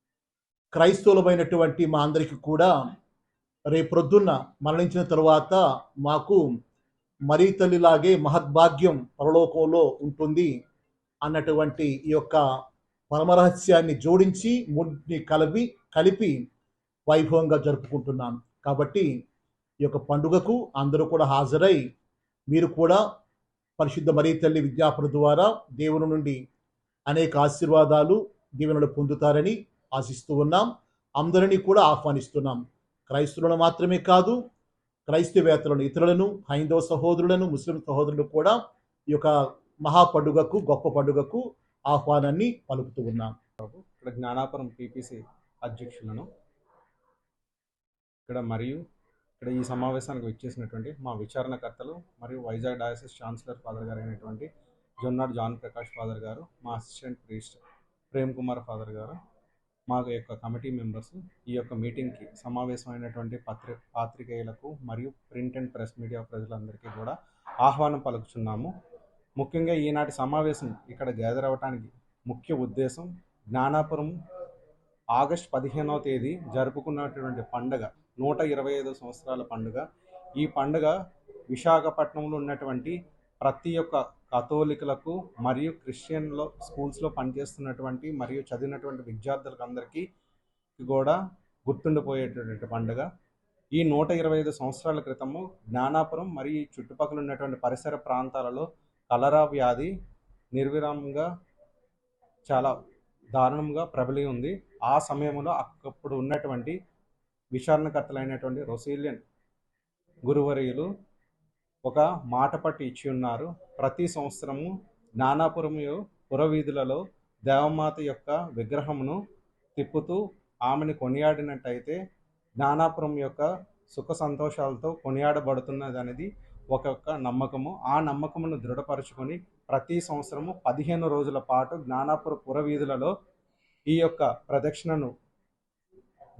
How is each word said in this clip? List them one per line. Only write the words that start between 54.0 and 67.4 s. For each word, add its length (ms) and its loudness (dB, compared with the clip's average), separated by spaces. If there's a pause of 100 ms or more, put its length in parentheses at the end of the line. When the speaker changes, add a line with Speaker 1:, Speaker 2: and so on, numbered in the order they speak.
Speaker 2:
జొన్నాడు 300 -4
జాన్ 300 -6
ప్రకాష్ 340 -14
ఫాదర్ 220 -10
గారు, 280 -14 (180)
మా 100 -10
అసిస్టెంట్ 440 -16
ప్రీస్ట్ 400 -16 (540)
ప్రేమ్ 220 -4
కుమార్ 320 -6
ఫాదర్ 240 -12
గారు, 240 -14 (760)
మా 200 -2
యొక్క 260 -8
కమిటీ 360 -10
మెంబర్స్, 520 -10 (260)
ఈ 60 -10
యొక్క 200 -8
మీటింగ్కి 520 -8 (100)
సమావేశమైనటువంటి 1000 -10 (120)
పత్రి-, 280 -14 (200)
పాత్రికేయులకు 840 -10
మరియు 300 -10 (200)
print 240 -8
and 140 -8
press 340 -12
media 160 -10
ప్రజలందరికీ 680 -14 (100)
కూడా 180 -10 (440)